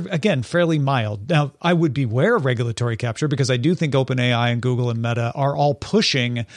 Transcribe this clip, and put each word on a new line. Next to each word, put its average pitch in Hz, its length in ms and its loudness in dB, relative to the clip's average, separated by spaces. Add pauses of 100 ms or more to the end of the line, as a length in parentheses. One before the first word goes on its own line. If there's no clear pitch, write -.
again, 165 320 0
fairly 165 380 0
mild. 117 500 -2
Now, 147 220 2 (100)
I 170 100 0
would 165 220 2
beware 139 420 0
of 156 100 -2
regulatory 120 520 -2
capture 120 300 -4
because 135 240 0
I 123 60 2
do 156 180 2
think 151 180 -2
OpenAI 123 580 2
and 120 80 0
Google 123 300 0
and 117 140 -2
Meta 117 320 -2
are 143 200 0
all 143 200 2
pushing 120 800 0